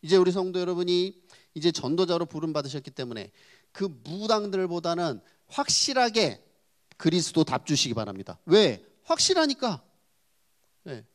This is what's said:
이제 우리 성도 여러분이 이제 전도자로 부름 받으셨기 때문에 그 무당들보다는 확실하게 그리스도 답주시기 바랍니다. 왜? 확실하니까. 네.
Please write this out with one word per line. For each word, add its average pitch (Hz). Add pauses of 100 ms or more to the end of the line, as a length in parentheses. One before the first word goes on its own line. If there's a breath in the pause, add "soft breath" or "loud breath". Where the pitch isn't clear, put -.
이제 170
우리 185
성도 185
여러분이 180 (340 soft breath)
이제 160
전도자로 170
부름 160
받으셨기 143
때문에 120 (420 soft breath)
그 190 (200)
무당들보다는 175 (280 soft breath)
확실하게 233 (540)
그리스도 160
답주시기 135
바랍니다. 101
왜? 160 (200)
확실하니까. 294 (1000)
네. 120 (100)